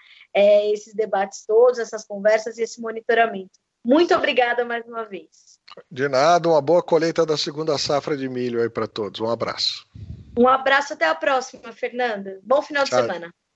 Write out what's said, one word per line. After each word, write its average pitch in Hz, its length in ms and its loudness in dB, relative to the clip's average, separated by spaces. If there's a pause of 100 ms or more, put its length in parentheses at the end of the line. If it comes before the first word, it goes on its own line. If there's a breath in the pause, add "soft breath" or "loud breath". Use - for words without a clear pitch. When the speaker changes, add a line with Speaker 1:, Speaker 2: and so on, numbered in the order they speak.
(320 loud breath)
Speaker 1:
é, 208 400 4
esses 208 220 -4
debates 202 500 -2
todos, 233 360 4
essas 214 260 -8
conversas 214 540 0
e - 20 -2
esse 226 180 -8
monitoramento. 220 760 -2 (260)
Muito 330 300 4
obrigada 247 500 0
mais 233 220 -8
uma 233 200 -10
vez. - 520 -20 (320)
Speaker 2:
De 139 180 -4
nada, 160 420 4
uma 156 120 6
boa 165 220 2
colheita 165 420 2
da 156 120 -2
segunda 151 400 -4
safra 147 400 -2
de 135 100 -6
milho 123 340 -4
aí 117 80 0
pra 110 180 -6
todos. 101 340 -8
Um 113 80 -2
abraço. - 560 -4 (520)
Speaker 1:
Um 240 100 4
abraço, 269 460 0
até 320 140 -2
a 320 80 0
próxima, 254 560 -4
Fernanda. 220 720 -6
Bom 269 180 2
final 285 220 -4
de 262 60 -4
Speaker 2:
Tchau. 247 120 2
Speaker 1:
semana. 175 320 -6 (220)